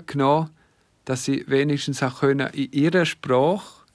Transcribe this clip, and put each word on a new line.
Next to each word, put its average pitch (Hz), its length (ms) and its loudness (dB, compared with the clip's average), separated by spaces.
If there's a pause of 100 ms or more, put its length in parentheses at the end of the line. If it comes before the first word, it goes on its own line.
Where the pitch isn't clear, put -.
genommen, 147 460 0 (540)
dass 131 200 -4
sie 139 220 -2
wenigstens 139 560 0
auch 127 160 -4
können, 139 340 2
in 139 180 -6
ihrer 165 340 2
Sprache 143 760 0 (140)